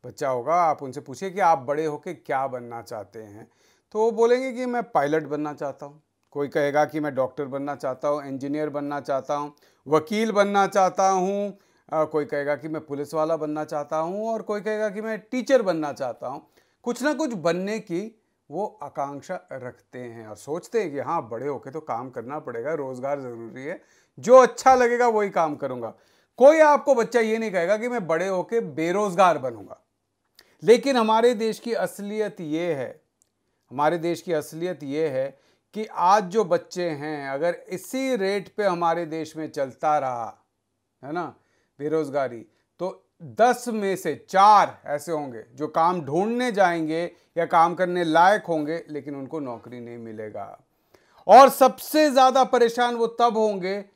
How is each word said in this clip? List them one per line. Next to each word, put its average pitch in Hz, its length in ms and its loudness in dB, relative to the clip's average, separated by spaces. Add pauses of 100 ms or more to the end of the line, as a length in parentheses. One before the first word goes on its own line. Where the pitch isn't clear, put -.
बच्चा 131 240 -6
होगा, 127 260 -2
आप 160 280 2
उनसे 131 180 -10
पूछिए 139 280 -12
कि 180 100 -8
आप 165 180 4
बड़े 147 280 -4
होके 151 280 -6
क्या 135 340 -4
बनना 120 340 -10
चाहते 107 380 -14
हैं, 107 280 -18 (440)
तो 208 80 -4
वो 226 120 4
बोलेंगे 240 420 2
कि 254 120 -6
मैं 240 180 -4
पायलट 156 400 0
बनना 147 300 -6
चाहता 143 320 -10
हूँ, 147 160 -20 (300)
कोई 143 160 -4
कहेगा 147 380 2
कि 151 140 -6
मैं 147 160 -4
डॉक्टर 131 300 -2
बनना 139 300 -6
चाहता 135 320 -6
हूँ, 147 200 -2
इंजीनियर 143 420 -6
बनना 143 300 -6
चाहता 139 360 -4
हूँ, 147 180 -8 (340)
वकील 208 440 0
बनना 202 360 2
चाहता 190 420 2
हूँ, 196 480 -2 (360)
अ, 156 100 2
कोई 151 220 -2
कहेगा 143 300 -2
कि 147 120 -12
मैं 156 180 -8
पुलिस 143 280 -8
वाला 156 240 0
बनना 151 260 -6
चाहता 156 340 -6
हूँ 190 320 -4
और 226 120 -4
कोई 208 200 -6
कहेगा 214 280 -4
कि 202 120 -8
मैं 220 180 -8
टीचर 254 420 0
बनना 160 320 -2
चाहता 123 340 -8
हूँ। 139 200 -12 (360)
कुछ 240 200 -4
ना 302 100 0
कुछ 262 200 -4
बनने 185 460 -2
की 196 380 -8 (340)
वो 190 320 -8
आकांक्षा 143 560 -8 (120)
रखते 127 480 -14
हैं 117 280 -14
और 107 80 -14
सोचते 175 460 -6
हैं 170 100 -6
कि 143 80 -6
हाँ, 143 300 -4
बड़े 120 180 -6
होके 135 240 -8
तो 160 80 -10
काम 127 300 -8
करना 127 300 -10
पड़ेगा, 127 340 -8
रोज़गार 135 460 -6
ज़रूरी 120 440 -12
है, 165 180 -12 (380)
जो 208 160 6
अच्छा 254 400 6
लगेगा 240 320 2
वही 208 220 0
काम 160 260 0
करूँगा। 123 380 -8 (440)
कोई 294 220 8
आपको 285 360 6
बच्चा 233 240 2
ये 220 180 0
नहीं 220 140 -4
कहेगा 185 260 0
कि 226 100 -6
मैं 240 200 -4
बड़े 165 200 0
होके 190 320 -2
बेरोज़गार 175 800 2
बनूँगा। 117 440 -8 (840)
लेकिन 247 340 6
हमारे 226 360 4
देश 220 260 -4
की 233 140 -6
असलियत 202 680 -6
ये 160 320 -2
है, 127 280 -8 (720)
हमारे 151 260 0
देश 170 240 -4
की 180 120 -4
असलियत 156 500 -6
ये 151 240 -2
है 135 320 -4 (340)
कि 214 120 -8
आज 196 380 2
जो 196 200 0
बच्चे 175 460 -2
हैं, 143 400 -8
अगर 160 280 -2 (120)
इसी 254 460 -4
रेट 196 420 -4
पे 214 60 -2
हमारे 170 420 0
देश 156 320 -10
में 156 140 -10
चलता 151 460 -2
रहा, 120 480 -6 (580)
है 139 80 -12
ना, 165 240 -8 (440)
बेरोज़गारी, 139 640 -4 (340)
तो 185 280 -8 (160)
दस 226 440 2
में 202 280 -2
से 156 340 -6
चार 190 560 6
ऐसे 147 260 -6
होंगे 135 320 -6 (120)
जो 147 120 -6
काम 170 340 0
ढूंढने 220 500 -2
जाएंगे 170 600 0 (260)
या 170 80 0
काम 170 300 4
करने 175 280 -2
लायक 170 420 4
होंगे, 160 440 -4
लेकिन 143 260 -10
उनको 139 240 -10
नौकरी 123 400 -12
नहीं 120 180 -14
मिलेगा। 107 600 -12 (680)
और 247 220 12
सबसे 285 640 4
ज़्यादा 262 320 6
परेशान 240 520 2
वो 233 120 0
तब 233 300 0
होंगे 202 480 -2 (100)